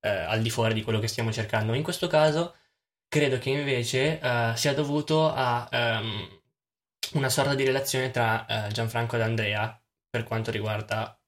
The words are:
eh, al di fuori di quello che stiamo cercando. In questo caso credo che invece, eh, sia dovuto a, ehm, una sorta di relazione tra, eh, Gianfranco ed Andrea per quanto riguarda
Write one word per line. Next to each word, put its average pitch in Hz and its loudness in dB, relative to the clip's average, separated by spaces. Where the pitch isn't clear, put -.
eh, - -2
al 101 0
di 113 2
fuori 113 2
di 107 -2
quello 110 0
che 107 0
stiamo 113 -2
cercando. 110 0
In 147 -2
questo 175 -2
caso 156 4
credo 139 2
che 135 -2
invece, 139 0
eh, 117 0
sia 139 0
dovuto 151 2
a, 120 0
ehm, 113 -2
una 135 2
sorta 139 2
di 135 0
relazione 131 0
tra, 113 0
eh, 107 -4
Gianfranco 117 -2
ed 113 2
Andrea 110 -2
per 113 -4
quanto 113 -2
riguarda 107 -4